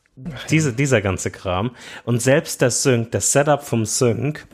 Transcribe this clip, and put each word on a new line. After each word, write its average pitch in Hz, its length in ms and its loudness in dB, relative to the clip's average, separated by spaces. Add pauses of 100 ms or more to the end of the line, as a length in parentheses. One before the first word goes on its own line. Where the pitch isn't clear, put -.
(500)
diese, 151 240 2
dieser 131 280 2
ganze 95 280 -2
Kram. 95 420 -4 (340)
Und 120 160 0
selbst 135 400 2
der 127 100 4
Sync, 120 400 0
das - 220 0
Setup 143 300 2
vom 113 220 0
Sync 117 680 -2